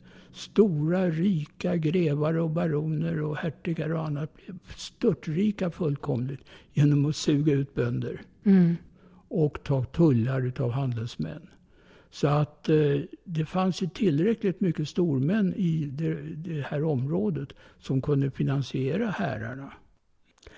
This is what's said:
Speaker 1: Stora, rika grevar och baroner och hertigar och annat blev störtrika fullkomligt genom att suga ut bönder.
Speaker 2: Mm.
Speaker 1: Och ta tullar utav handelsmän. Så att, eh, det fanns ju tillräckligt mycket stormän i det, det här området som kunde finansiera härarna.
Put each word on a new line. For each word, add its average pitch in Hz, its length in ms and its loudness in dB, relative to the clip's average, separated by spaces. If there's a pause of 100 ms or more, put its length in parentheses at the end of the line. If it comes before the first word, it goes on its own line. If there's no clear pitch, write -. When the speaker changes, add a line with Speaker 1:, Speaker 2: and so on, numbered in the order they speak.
(320)
Speaker 1:
Stora, 175 760 2
rika 175 680 0
grevar 156 580 2
och 165 160 0
baroner 160 720 -2
och 151 140 -4
hertigar 160 540 -4
och 160 160 -4
annat 147 300 -6
blev 185 220 -16 (180)
störtrika 190 960 0
fullkomligt 143 680 -4 (320)
genom 143 340 4
att 151 100 0
suga 151 360 2
ut 139 220 0
bönder. 123 480 -2 (220)
Speaker 2:
Mm. 180 320 6 (520)
Speaker 1:
Och 156 340 0
ta 135 220 0
tullar 131 640 2
utav 127 240 -2
handelsmän. 127 800 -6 (600)
Så - 180 -2
att, 147 400 -2
eh, 147 280 4 (280)
det 156 200 -4
fanns 185 380 -2
ju 185 40 -2
tillräckligt 180 720 0
mycket 160 280 0
stormän 175 680 0
i 160 380 0
det, 160 220 -2 (220)
det 156 300 -6
här 147 180 -2
området 151 680 -2 (260)
som 135 240 -2
kunde 139 280 2
finansiera 139 800 -2
härarna. 135 600 -6 (840)